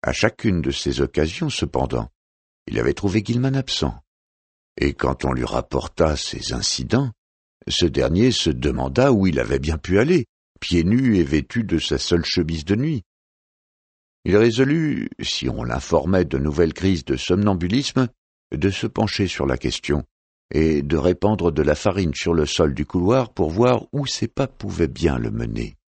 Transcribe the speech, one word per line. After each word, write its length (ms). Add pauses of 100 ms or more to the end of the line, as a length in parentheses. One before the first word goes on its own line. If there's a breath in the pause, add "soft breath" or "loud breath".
À 100
chacune 500
de 80
ces 300
occasions, 500
cependant, 580 (580)
il 120
avait 160
trouvé 300
Gilman 320
absent, 380 (840)
et 160
quand 300
on 80
lui 120
rapporta 720
ces 360
incidents, 580 (580)
ce 180
dernier 440
se 200
demanda 600
où 140
il 120
avait 200
bien 180
pu 220
aller, 280 (340)
pieds 240
nus 320
et 80
vêtu 400
de 140
sa 200
seule 260
chemise 400
de 120
nuit. 260 (1200)
Il 120
résolut, 720 (120)
si 280
on 140
l'informait 640
de 140
nouvelles 360
crises 300
de 120
somnambulisme, 920 (440)
de 180
se 160
pencher 400
sur 200
la 100
question 480 (480)
et 300
de 140
répandre 560
de 100
la 120
farine 400
sur 200
le 120
sol 280
du 100
couloir 480
pour 180
voir 420
où 140
ses 200
pas 220
pouvaient 400
bien 300
le 120
mener. 460 (120)